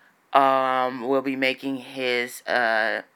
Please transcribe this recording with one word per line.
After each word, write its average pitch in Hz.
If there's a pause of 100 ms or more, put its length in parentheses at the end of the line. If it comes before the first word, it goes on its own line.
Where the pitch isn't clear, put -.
(320)
um, 131
will 135
be 135
making 135
his, 127
uh, 110 (140)